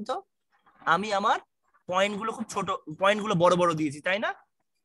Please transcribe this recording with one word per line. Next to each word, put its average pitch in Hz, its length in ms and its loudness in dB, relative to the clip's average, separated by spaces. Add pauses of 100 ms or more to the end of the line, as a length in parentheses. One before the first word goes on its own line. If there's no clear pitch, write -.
তো? 262 120 -4 (760)
আমি 202 180 -2
আমার 214 260 0 (500)
পয়েন্টগুলো 202 440 -2
খুব - 220 -10
ছোট, 196 140 -4 (300)
পয়েন্টগুলো 208 440 2
বড় 175 200 6
বড় 170 180 2
দিয়েছি, 147 260 -4
তাই 190 180 0
না? 349 60 0 (540)